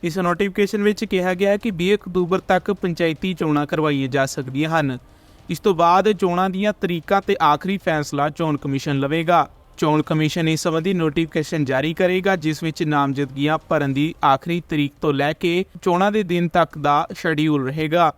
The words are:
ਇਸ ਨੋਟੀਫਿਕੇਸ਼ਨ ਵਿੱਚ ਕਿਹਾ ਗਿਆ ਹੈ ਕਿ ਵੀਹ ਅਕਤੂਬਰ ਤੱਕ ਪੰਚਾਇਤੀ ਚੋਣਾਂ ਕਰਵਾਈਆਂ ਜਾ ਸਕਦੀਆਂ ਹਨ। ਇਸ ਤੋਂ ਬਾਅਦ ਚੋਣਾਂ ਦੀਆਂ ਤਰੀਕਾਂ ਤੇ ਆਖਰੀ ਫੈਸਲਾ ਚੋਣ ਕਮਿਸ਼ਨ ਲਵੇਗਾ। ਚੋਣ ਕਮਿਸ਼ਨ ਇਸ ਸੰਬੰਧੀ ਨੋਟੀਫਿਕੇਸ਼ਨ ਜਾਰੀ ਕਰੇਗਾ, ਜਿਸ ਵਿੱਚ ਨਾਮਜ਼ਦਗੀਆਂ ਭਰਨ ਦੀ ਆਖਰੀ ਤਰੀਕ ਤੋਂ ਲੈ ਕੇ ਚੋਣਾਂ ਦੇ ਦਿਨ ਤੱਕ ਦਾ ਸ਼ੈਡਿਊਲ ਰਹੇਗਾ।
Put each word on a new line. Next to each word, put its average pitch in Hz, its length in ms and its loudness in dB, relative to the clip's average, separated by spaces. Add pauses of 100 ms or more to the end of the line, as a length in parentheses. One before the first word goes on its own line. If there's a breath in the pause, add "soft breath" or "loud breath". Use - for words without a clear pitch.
ਇਸ 175 160 -4
ਨੋਟੀਫਿਕੇਸ਼ਨ 190 640 0
ਵਿੱਚ 208 220 2
ਕਿਹਾ 185 300 0
ਗਿਆ 196 160 2
ਹੈ 202 60 4
ਕਿ 220 140 -4
ਵੀਹ 180 240 0
ਅਕਤੂਬਰ 180 540 0
ਤੱਕ 185 240 2
ਪੰਚਾਇਤੀ 175 600 -2
ਚੋਣਾਂ 151 320 0
ਕਰਵਾਈਆਂ 143 420 0
ਜਾ 135 180 0
ਸਕਦੀਆਂ 135 440 -4
ਹਨ। 147 260 0 (520 soft breath)
ਇਸ 170 120 -6
ਤੋਂ 196 140 2
ਬਾਅਦ 180 380 4
ਚੋਣਾਂ 180 380 0
ਦੀਆਂ 202 300 -2
ਤਰੀਕਾਂ 165 460 0
ਤੇ 202 180 2
ਆਖਰੀ 156 340 2
ਫੈਸਲਾ 151 520 -2
ਚੋਣ 156 260 -2
ਕਮਿਸ਼ਨ 139 440 -2
ਲਵੇਗਾ। 160 460 2 (300)
ਚੋਣ 151 260 2
ਕਮਿਸ਼ਨ 156 460 0
ਇਸ 160 140 0
ਸੰਬੰਧੀ 165 320 0
ਨੋਟੀਫਿਕੇਸ਼ਨ 160 680 -2
ਜਾਰੀ 135 300 -2
ਕਰੇਗਾ, 185 420 2
ਜਿਸ 156 260 -4
ਵਿੱਚ 160 220 -4
ਨਾਮਜ਼ਦਗੀਆਂ 143 720 0 (100)
ਭਰਨ 143 240 0
ਦੀ 147 220 -2 (100)
ਆਖਰੀ 160 440 2
ਤਰੀਕ 147 320 0
ਤੋਂ 156 120 0
ਲੈ 143 220 0
ਕੇ 175 300 -2 (180)
ਚੋਣਾਂ 185 300 2
ਦੇ 214 120 0
ਦਿਨ 175 260 0
ਤੱਕ 165 280 0
ਦਾ 147 360 2
ਸ਼ੈਡਿਊਲ 151 520 0
ਰਹੇਗਾ। 156 520 0